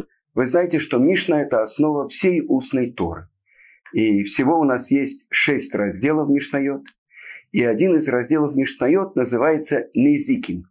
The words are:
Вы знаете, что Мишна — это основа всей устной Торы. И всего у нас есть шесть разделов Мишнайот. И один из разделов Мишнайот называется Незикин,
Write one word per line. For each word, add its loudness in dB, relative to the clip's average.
Вы 0
знаете, 0
что -2
Мишна — 2
это 0
основа -2
всей 0
устной -2
Торы. -6
И 2
всего 0
у 2
нас 0
есть -2
шесть -2
разделов 0
Мишнайот. -2
И 0
один 2
из 0
разделов 0
Мишнайот 0
называется 0
Незикин, 0